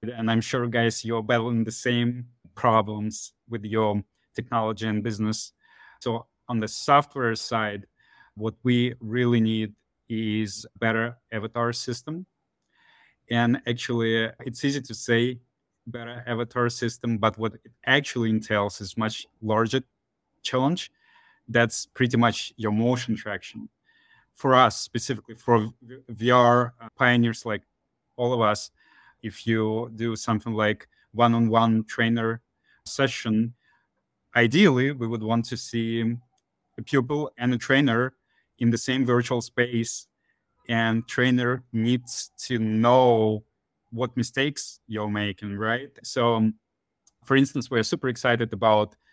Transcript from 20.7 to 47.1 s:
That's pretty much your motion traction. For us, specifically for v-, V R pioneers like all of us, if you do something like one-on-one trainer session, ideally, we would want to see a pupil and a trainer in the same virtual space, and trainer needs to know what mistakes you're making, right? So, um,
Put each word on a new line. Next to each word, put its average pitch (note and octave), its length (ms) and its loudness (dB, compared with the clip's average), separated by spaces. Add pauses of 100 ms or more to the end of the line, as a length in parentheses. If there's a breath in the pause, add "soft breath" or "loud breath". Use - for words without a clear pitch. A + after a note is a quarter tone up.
That's A#2 380 2
pretty B2+ 300 0
much A#2 400 2
your G#2+ 140 -4
motion A#2 460 0
traction. - 520 -12 (680 soft breath)
For C3 200 0
us, B2+ 260 4
specifically - 540 -8
for A2+ 340 2 (140)
v-, B2 160 -20 (100)
V A2+ 220 -2
R B2 440 6 (220)
pioneers A#2+ 480 2
like G#2+ 180 -6 (540)
all B2 160 0
of A#2+ 80 0
us, G#2 300 0 (520 soft breath)
if - 240 -10
you A2 480 0
do A2+ 200 -4
something A2 400 -4
like G#2+ 340 0 (240)
one-on-one A2+ 720 4
trainer A#2 560 -2 (440)
session, A#2 680 -2 (840)
ideally, C3 560 4
we B2 140 -6
would A2+ 160 -4
want A2+ 240 0
to B2 100 -8
see A#2 580 -4 (640)
a A#2 40 -10
pupil C#3+ 560 -2
and B2 160 0
a A#2+ 40 -4
trainer C3 540 2 (460)
in A#2 120 2
the A2+ 80 0
same C3 260 -2
virtual B2 360 2
space, A#2+ 680 -4 (600)
and A2+ 400 0
trainer B2 640 0
needs A#2+ 680 -2
to B2 200 -4
know A2 840 4 (480)
what A#2+ 260 -4
mistakes C3+ 680 -4
you're G#2+ 240 -6
making, G#2 460 -6
right? A2+ 320 -4 (160)
So, A#2+ 300 2
um, A2 200 2 (720)